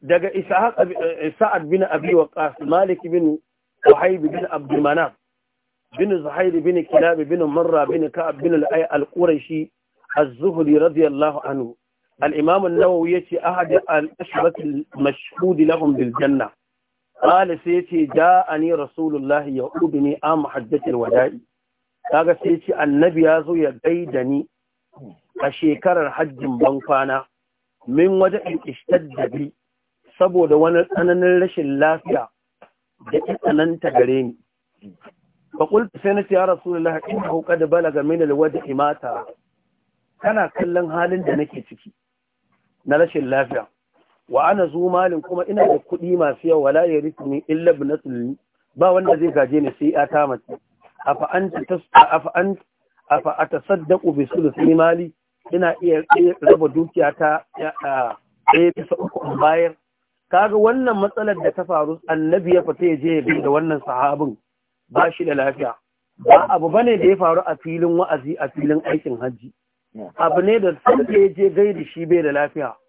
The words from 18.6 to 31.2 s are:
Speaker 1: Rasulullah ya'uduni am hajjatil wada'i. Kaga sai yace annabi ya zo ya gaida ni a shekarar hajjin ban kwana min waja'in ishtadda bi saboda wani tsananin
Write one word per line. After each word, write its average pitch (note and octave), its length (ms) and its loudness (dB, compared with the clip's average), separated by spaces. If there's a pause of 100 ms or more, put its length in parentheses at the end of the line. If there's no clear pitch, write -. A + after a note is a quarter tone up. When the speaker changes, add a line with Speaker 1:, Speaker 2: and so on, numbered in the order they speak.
Speaker 1:
Rasulullah D3 720 -4
ya'uduni C#3+ 760 -2
am D#3 220 0
hajjatil C3+ 540 -6
wada'i. B2+ 400 0 (720)
Kaga E3 320 2
sai E3+ 160 2
yace F3 160 -6
annabi D#3 480 2
ya D#3+ 200 4
zo D#3+ 140 -6
ya D3+ 160 0
gaida D3 520 -4
ni C#3 240 -4 (960)
a C#3+ 100 -2
shekarar D#3+ 580 0
hajjin C3+ 480 -6
ban C3+ 220 2
kwana C3+ 440 -2 (640)
min F3 320 2
waja'in F#3 480 0
ishtadda C#3 640 -2
bi D3 220 -8 (680)
saboda F3 380 4
wani E3+ 280 4
tsananin F3+ 560 2